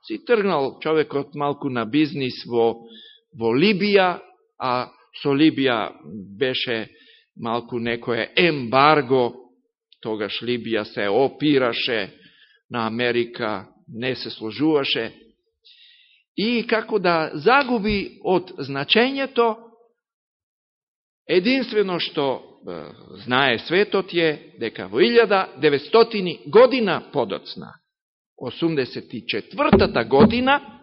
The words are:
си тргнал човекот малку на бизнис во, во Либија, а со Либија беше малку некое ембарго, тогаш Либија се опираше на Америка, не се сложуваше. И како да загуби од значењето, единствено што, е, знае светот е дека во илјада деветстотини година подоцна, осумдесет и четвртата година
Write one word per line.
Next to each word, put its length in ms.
си 200
тргнал 560
човекот 540
малку 340
на 180
бизнис 600
во, 380
во 200
Либија, 640
а 300
со 120
Либија 580
беше 500
малку 420
некое 580
ембарго, 960
тогаш 400
Либија 420
се 240
опираше 1040
на 160
Америка, 840
не 280
се 140
сложуваше. 840
И 320
како 320
да 320
загуби 880
од 300
значењето, 960
единствено 720
што, 280
е, 380
знае 340
светот 560
е 460
дека 260
во 160
илјада 580
деветстотини 840
година 540
подоцна, 640
осумдесет 760
и 120
четвртата 760
година 560